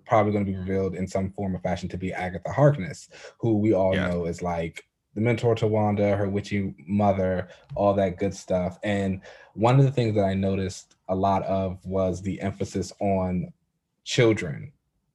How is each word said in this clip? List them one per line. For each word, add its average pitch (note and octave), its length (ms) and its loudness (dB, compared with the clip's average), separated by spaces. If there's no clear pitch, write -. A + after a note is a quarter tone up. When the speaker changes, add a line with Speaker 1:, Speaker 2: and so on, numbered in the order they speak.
Speaker 1:
probably G#2+ 280 4
gonna G2+ 120 0
be F#2+ 100 -2
revealed F#2+ 400 -2
in F#2+ 120 -4
some F#2+ 260 -4
form F#2+ 220 -4
or F2 40 -6
fashion F2+ 300 -4
to F2+ 80 -8
be F#2 140 -6
Agatha F#2 400 -6
Harkness, C#3 560 2
who A2 200 2
we G#2+ 140 4
all F#2+ 200 2
Speaker 2:
Yeah. D2 160 0
Speaker 1:
know F2 160 -2
is, E2+ 160 -6
like, E2+ 420 -6
the G#2 80 -4
mentor A#2 340 2
to A2 120 0
Wanda, G#2 500 2
her G2+ 100 0
witchy G2+ 460 -4
mother, F#2+ 600 2
all G2+ 180 4
that F#2+ 240 0
good G2 160 -2
stuff. F#2 500 -4
And G2 380 -2
one A#2+ 260 4
of C#3 60 8
the C3 60 2
things A2+ 240 0
that G2+ 100 2
I F#2+ 80 0
noticed F#2+ 640 -2
a F#2+ 80 -2
lot F#2+ 280 2
of F#2+ 420 -2
was F#2 380 -2
the F#2+ 180 -6
emphasis F#2+ 580 -6
on F#2 540 -2
children F#2 680 2